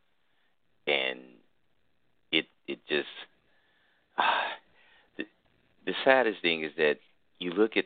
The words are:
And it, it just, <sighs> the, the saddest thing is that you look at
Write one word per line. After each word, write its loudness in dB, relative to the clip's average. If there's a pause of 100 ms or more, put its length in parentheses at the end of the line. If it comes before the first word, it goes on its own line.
(880)
And -2 (1120)
it, 0 (220)
it -8
just, -2 (1080)
<sighs> -4
the, -6 (600)
the -6 (120)
saddest 4
thing 0
is -6
that 2 (400)
you -4
look 2
at 0